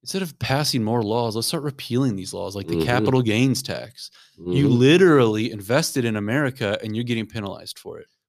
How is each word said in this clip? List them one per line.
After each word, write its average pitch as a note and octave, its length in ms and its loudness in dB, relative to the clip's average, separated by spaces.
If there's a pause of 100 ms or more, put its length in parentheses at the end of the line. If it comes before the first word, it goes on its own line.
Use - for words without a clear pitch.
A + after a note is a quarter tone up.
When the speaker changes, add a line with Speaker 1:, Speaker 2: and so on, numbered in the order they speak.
Speaker 1:
Instead F#3+ 200 -6
of E3+ 180 -10
passing C3+ 420 0
more A2+ 220 0
laws, A2 320 -2
let's A2+ 100 -4
start D#3 160 -4
repealing C3 540 -2
these F#2 180 -10
laws, F#2+ 220 -8
like G2 100 -8
the E2 80 -4
Speaker 2:
Mm-hmm. D#2+ 120 0
Speaker 1:
capital B2 360 2
gains A#2 400 2
tax. - 480 -10 (260)
You F2+ 300 0
Speaker 2:
Mm-hmm. A#2+ 120 4
Speaker 1:
literally C3 760 6
invested A#2 520 -2
in A2 120 -2
America A2 680 -2
and G#2+ 140 -6
you're A#2+ 80 -4
getting A2+ 220 -2
penalized G2+ 520 -12
for D#2+ 220 -16
it. - 80 -20 (200)